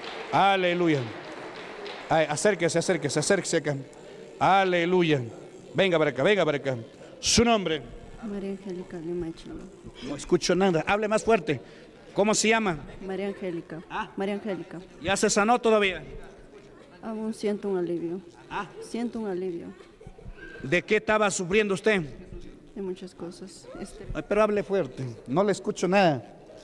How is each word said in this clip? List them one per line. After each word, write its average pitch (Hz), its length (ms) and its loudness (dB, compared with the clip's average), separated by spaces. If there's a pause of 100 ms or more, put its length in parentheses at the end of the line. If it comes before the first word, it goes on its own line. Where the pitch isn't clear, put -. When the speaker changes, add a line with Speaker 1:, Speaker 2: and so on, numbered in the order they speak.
(320)
Speaker 1:
Aleluya. 175 680 4 (1080)
Ay, 156 200 4
acérquese, 165 500 2
acérquese, 156 400 0
acérquese 170 400 2
acá. 147 180 -2 (640)
Aleluya. 175 840 4 (520)
Venga 175 240 4
para 151 120 4
acá, 127 120 -2
venga 190 220 4
para 143 140 0
acá. 131 180 -4 (440)
¿Su - 240 4
nombre? 175 380 2 (400)
Speaker 2:
María 202 280 -6
Angélica 185 480 -10
Lima 170 340 -6
Chilo. - 220 -16 (480)
Speaker 1:
No 139 140 -8
escucho 175 380 2
nada. 175 320 4
Hable 208 220 0
más 214 160 0
fuerte. 170 360 2 (540)
¿Cómo 208 200 4
se 214 140 2
llama? 214 300 2 (280)
Speaker 2:
María 190 220 -6
Angélica. 170 600 -8
Speaker 1:
¿Ah? 196 280 -8
Speaker 2:
María 196 180 -2
Angélica. 190 460 -8 (200)
Speaker 1:
¿Ya 185 160 0
se 208 140 4
sanó 220 280 4
todavía? 208 440 4 (1000)
Speaker 2:
Aún 220 300 -6
siento 208 360 -4
un 190 100 0
alivio. 170 420 -4 (300)
Speaker 1:
¿Ah? 170 180 -8 (140)
Speaker 2:
Siento 226 380 -6
un 214 80 -4
alivio. 180 400 -6 (960)
Speaker 1:
¿De 165 200 2
qué 214 140 2
estaba 214 340 4
sufriendo 190 420 2
usted? 190 300 4 (720)
Speaker 2:
De 202 80 -8
muchas 180 320 -8
cosas. 185 520 -14 (140)
Este - 320 -14
Speaker 1:
Ay, 151 160 -4
pero 208 140 4
hable 208 200 2
fuerte. 139 440 -2 (200)
No 151 160 2
le 202 100 4
escucho - 360 -2
nada. 180 480 4 (280)